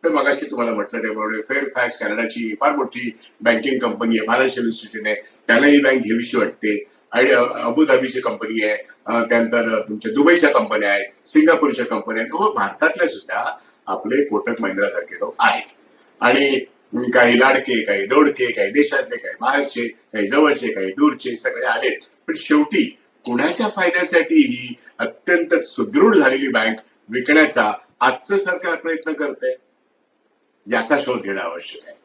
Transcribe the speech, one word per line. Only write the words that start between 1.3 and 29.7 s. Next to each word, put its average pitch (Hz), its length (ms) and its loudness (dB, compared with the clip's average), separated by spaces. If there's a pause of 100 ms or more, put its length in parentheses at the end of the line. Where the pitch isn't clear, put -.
Fairfax 120 360 -4 (100)
कॅनडाची 110 600 -6
फार 147 160 0
मोठी 123 420 -6 (240)
बँकिंग 117 380 0
कंपनी 113 400 -2
आहे, 107 80 -6
फायनान्शियल 123 380 0
इन्स्टिट्यूशन 110 420 -8
आहे, 107 80 -2 (320)
त्यांना 139 200 4
ही 143 140 8
बँक 131 200 2
घ्यावीशी 117 360 -2
वाटते. 104 460 -2 (280)
आणि, 123 200 4
अ, 120 120 4 (100)
अबुधाबीची 131 680 2
कंपनी 110 440 -4
आहे, 107 240 -2 (180)
अ, 117 180 0
त्यानंतर 113 640 0
तुमच्या 107 240 -6
दुबईच्या 151 380 6
कंपन्या 104 420 0
आहेत, - 360 -4
सिंगापूरच्या 147 580 4
कंपन्या 110 360 -4
आहेत, 110 120 -6
हो, - 200 0
भारतातल्या - 540 0
सुद्धा - 500 -6 (300)
आपले 139 380 -2
कोटक 107 360 -4
महिंद्रा 98 280 -2
सारखे - 260 -8
लोक - 240 -8
आहेत - 360 0 (460)
आणि 135 380 2 (540)
काही 120 260 6
लाडके, 127 440 2
काही 98 220 -2
दोडके, 131 460 2
काही 101 200 -2
देशातले, 143 460 0
काही - 240 -12
बाहेरचे, 139 460 -2
काही 104 400 -6
जवळचे, 139 460 2
काही 95 140 -4
दूरचे, 127 480 0
सगळे 127 300 -6
आलेत. 117 320 -2 (300)
पण - 100 -4
शेवटी - 600 0 (280)
कुणाच्या 247 500 -2
फायद्यासाठी 175 680 2
ही 127 320 -2 (240)
अत्यंत 170 580 0
सुदृढ 156 600 2
झालेली 135 320 4
बँक 110 280 0 (340)
विकण्याचा 127 640 2 (280)
आजचं 131 380 0
सरकार 175 380 -2
प्रयत्न 160 380 -6
करतंय 135 400 -6 (1160)